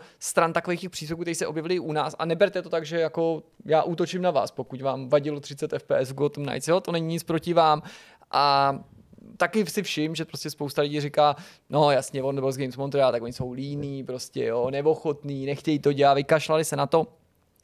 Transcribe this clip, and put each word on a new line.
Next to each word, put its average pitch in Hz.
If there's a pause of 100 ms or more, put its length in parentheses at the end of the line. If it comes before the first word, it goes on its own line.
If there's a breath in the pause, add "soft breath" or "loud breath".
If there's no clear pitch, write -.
(180 loud breath)
stran 165
takových 170
těch 185
příspěvků, 165
které 170
se 165
objevily 160
u 156
nás. 151
A -
neberte 175
to 147
tak, 165
že 165
jako 160 (220)
já 156
útočím 180
na 180
vás, 135
pokud 131
vám 135
vadilo 147
třicet 147
F 139
P 139
S 131
v 135
Gotham 143
Knights, 143
jo? 175
To 170
není 165
nic 165
proti 165
vám. 160 (480 loud breath)
A 139 (640)
taky 180
si -
všim, 156
že 156
prostě 151
spousta 147
lidí 147
říká, 147 (340 loud breath)
no 147
jasně, 135
Warner 139
Bros. 135
Games 131
Montreal, 135
tak 117
oni 120
jsou 127
líní, 139
prostě, 127
jo, 120
neochotní, 143
nechtějí 143
to 147
dělat, 139
vykašlali 156
se 151
na 143
to. 156 (580)